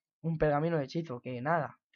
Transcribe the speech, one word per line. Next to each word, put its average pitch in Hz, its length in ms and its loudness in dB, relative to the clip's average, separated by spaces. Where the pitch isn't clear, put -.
un 160 180 0
pergamino 156 400 4
de 135 60 0
hechizo, 131 360 -6
que 127 180 -8
nada. 151 400 -2